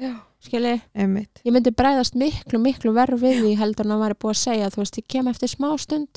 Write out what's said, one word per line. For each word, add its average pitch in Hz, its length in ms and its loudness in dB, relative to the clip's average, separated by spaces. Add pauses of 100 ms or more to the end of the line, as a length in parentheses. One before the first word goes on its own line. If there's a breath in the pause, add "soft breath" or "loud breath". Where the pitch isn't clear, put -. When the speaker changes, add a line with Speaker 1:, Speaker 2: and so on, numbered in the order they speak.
Speaker 1:
Já. 254 140 -6 (280 loud breath)
Speaker 2:
Skilji? 240 380 -2 (140)
Speaker 3:
Einmitt. 202 500 -2
Speaker 2:
Ég 240 80 2
myndi 247 220 6
bregðast 262 400 2
miklu, 262 440 -2
miklu 233 320 0
verr 254 240 2
við 254 280 2
því 214 140 4
heldur 214 280 0
en 208 60 0
að 214 100 0
væri 214 160 0
búið 214 160 -2
að - 80 -2
segja, 220 300 0
þú - 100 -8
veist, - 160 -6
ég 226 100 -10
kem 262 200 -2
eftir 247 220 -2
smá 285 300 -2
stund, 302 380 -6